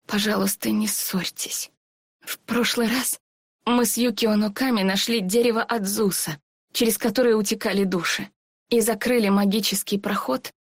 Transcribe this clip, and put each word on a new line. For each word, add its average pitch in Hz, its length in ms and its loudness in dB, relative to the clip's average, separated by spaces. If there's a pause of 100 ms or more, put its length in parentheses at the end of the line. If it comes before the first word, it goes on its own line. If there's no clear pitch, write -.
"Пожалуйста, 208 640 -2
не 214 160 0
ссорьтесь. - 840 -6 (520)
В - 180 -12
прошлый 233 480 0
раз 247 320 -2 (460)
мы 240 200 4
с 226 120 -2
Юкио 226 380 2
Ноками 214 460 0
нашли 202 380 0
дерево 226 420 2
Адзуса, 202 800 -2 (320)
через 226 260 2
которое 233 380 2
утекали 202 480 0
души, 185 460 -2 (400)
и 240 100 4
закрыли 226 480 2
магический 202 720 0
проход 214 540 -4 (200)